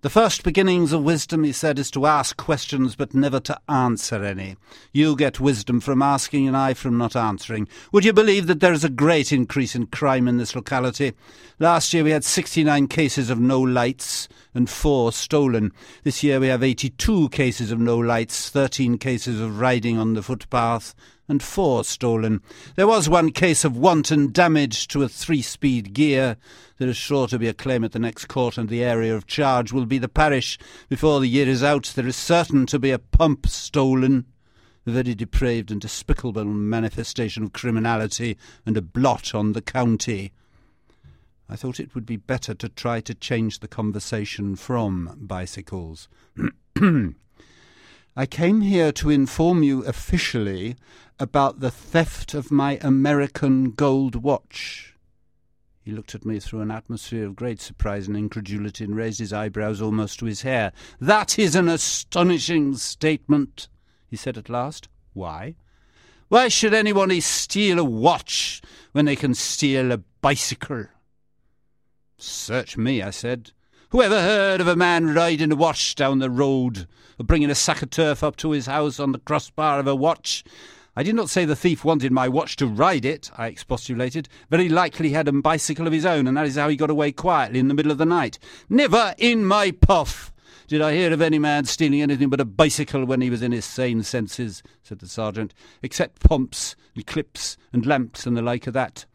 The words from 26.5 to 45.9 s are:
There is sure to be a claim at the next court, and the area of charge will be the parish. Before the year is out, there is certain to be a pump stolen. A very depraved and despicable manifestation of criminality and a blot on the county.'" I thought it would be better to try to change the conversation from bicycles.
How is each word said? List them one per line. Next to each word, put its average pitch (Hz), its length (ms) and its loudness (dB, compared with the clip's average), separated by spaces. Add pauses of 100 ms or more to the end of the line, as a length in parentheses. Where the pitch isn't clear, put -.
There 127 100 0
is 120 80 -2
sure 135 320 0
to 123 100 -2
be 113 100 0
a 110 60 -4
claim 127 300 -2
at 110 80 -4
the 117 60 -4
next 117 280 -4
court, 123 320 -2
and 113 100 -4
the 120 160 -2
area 113 320 0
of 101 100 -8
charge 127 460 0
will 127 140 0
be 127 120 -2
the 123 120 -4
parish. 147 460 0 (340)
Before 147 300 2
the 131 60 2
year 127 220 2
is 131 160 0
out, 143 320 0
there 120 100 -2
is 131 100 -4
certain 160 500 2
to 143 120 -2
be 135 120 0
a 127 80 0
pump - 500 -2
stolen. 131 800 -2 (600)
A 120 60 -6
very 123 220 -2
depraved 117 580 -2
and 104 80 -6
despicable 110 640 -4
manifestation 110 960 -4
of 104 120 -8
criminality 113 840 -2 (300)
and 113 100 0
a 107 60 -2
blot 120 520 -2
on 107 200 0
the 113 80 -6
county.'" 113 680 -2 (1160)
I 107 80 -12
thought 127 240 -8
it - 140 -14
would 113 120 -8
be 113 100 -6
better 120 380 -6
to 113 140 -10
try 117 320 -4
to 110 140 -10
change 113 460 -4
the - 80 -16
conversation 104 840 -6
from 95 640 -6
bicycles. 92 920 -12 (280)